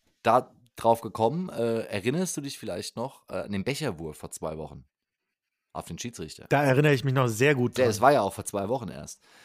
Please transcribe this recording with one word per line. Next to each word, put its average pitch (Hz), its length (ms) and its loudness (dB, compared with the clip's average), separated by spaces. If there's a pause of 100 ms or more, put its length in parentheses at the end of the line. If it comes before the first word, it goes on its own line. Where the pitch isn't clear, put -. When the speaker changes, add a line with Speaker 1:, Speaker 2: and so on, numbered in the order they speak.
(220)
Speaker 1:
da 117 320 4 (220)
drauf 113 240 4
gekommen, 120 480 -2
äh, 117 380 -2
erinnerst 127 500 -2
du 156 40 -6
dich 139 180 -8
vielleicht 104 380 -8
noch, - 320 -8
äh, 92 100 -6
an 101 140 -6
den 98 120 -2
Becherwurf 95 540 -4
vor - 120 -12
zwei 78 280 -8
Wochen? 71 260 -12 (880)
Auf 80 140 -10
den 85 120 -10
Schiedsrichter. - 500 -12
Speaker 2:
Da 147 160 2
erinnere 143 300 4
ich 123 100 0
mich 135 100 0
noch 131 140 2
sehr 127 260 4
gut 123 220 0
Speaker 1:
Der, 127 100 4
Speaker 2:
dran. 113 40 4
Speaker 1:
es 101 100 -2
war 135 120 8
ja 123 100 4
auch 98 120 -2
vor 104 100 -8
zwei 98 240 -4
Wochen 117 200 -4
erst. 73 320 -14 (240)